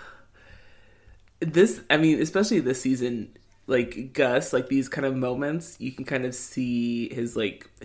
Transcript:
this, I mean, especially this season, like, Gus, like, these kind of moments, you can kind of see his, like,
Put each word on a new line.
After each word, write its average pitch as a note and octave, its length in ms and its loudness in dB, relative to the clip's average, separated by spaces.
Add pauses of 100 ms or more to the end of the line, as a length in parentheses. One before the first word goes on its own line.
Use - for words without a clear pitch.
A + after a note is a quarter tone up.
(1400)
this, E3+ 480 4
I D3+ 80 6
mean, D#3 240 4
especially G3 400 2
this B2+ 200 0
season, B2 480 -2 (380)
like, B2+ 460 -2
Gus, C3 380 2
like, B2 160 0
these C3+ 220 0
kind C#3 160 -4
of C3 100 0
moments, C#3 640 -2
you B2+ 120 -6
can C3+ 120 -12
kind C3 220 -4
of B2+ 80 -4
see A#2+ 800 -2
his, A#2 220 -4
like, - 340 -4 (160)